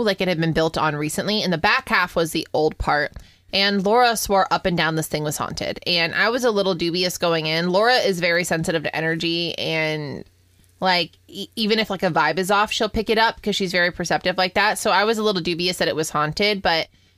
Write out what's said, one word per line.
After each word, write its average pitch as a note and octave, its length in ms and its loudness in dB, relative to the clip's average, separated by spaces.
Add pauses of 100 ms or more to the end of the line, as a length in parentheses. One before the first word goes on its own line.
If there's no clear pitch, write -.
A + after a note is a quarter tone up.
like, G3+ 200 0
it F#3 60 0
had F3 140 0
been E3 100 2
built D#3+ 260 0
on D3+ 180 0
recently, D#3+ 480 -2
and F3+ 100 0
the D#3+ 40 0
back A3 320 0
half F#3 260 0
was E3 160 0
the - 220 -4
old D#3 260 0
part. D3 340 0 (400)
And G3 320 0
Laura A#3 320 4
swore G3 340 2
up F3 140 0
and F#3 100 2
down D#3+ 200 0
this D#3 120 -2
thing D3+ 160 -4
was D3+ 140 -4
haunted. - 500 -6
And E3+ 260 0
I G3+ 160 2
was A#3+ 140 0
a B3 80 4
little F#3+ 240 0
dubious F3 420 -2
going E3 280 0
in. D#3+ 240 0
Laura A3 280 4
is F#3+ 220 0
very F3 240 2
sensitive E3 400 -2
to - 120 -4
energy, E3 640 -2
and, D3+ 680 -4 (560)
like, F3+ 300 0 (160)
e-, - 280 -12
even A3 240 0
if, A3 100 -2
like, G3 140 -2
a F#3 80 2
vibe D#3 260 2
is F#3 140 -2
off, G#3 200 2
she'll A3 180 0
pick A3 200 -2
it A3 80 2
up A3+ 240 2
'cause G3+ 140 -2
she's F#3 160 -2
very F3 200 2
perceptive F3+ 460 -2
like F#3 180 0
that. G3+ 220 2
So G#3+ 140 0
I F#3+ 140 4
was A3 120 2
a G#3+ 60 -2
little G3+ 180 0
dubious F3 360 -2
that E3+ 100 0
it D3 80 0
was D#3 140 -2
haunted, F#3+ 520 0
but E3 260 0 (300)